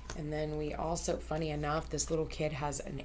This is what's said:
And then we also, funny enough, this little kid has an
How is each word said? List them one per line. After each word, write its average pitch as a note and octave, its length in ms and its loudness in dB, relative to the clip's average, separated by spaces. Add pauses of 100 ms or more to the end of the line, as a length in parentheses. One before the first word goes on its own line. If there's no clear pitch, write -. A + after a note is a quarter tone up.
(180)
And D3+ 140 -4
then D3+ 260 0
we D3+ 160 -2
also, E3 420 2
funny D#3 340 0
enough, D3+ 380 0
this - 220 2
little D#3+ 160 2
kid D3+ 260 0
has C#3+ 280 -2
an C3+ 240 -6